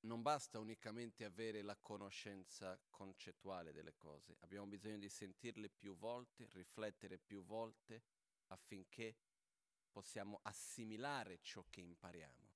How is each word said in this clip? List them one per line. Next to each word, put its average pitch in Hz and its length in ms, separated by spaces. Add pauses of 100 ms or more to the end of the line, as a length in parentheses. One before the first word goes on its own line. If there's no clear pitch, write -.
non 117 180
basta 135 380
unicamente 110 640
avere 107 380
la 101 140
conoscenza 98 1000 (100)
concettuale 92 840
delle 78 240
cose, 76 440
abbiamo 101 280
bisogno 104 300
di 101 100
sentirle 107 640
più 98 260
volte, 120 560
riflettere 95 680
più 101 240
volte 113 600 (440)
affinché 107 680 (760)
possiamo 101 520
assimilare 110 1000
ciò - 280
che - 120
impariamo. 85 760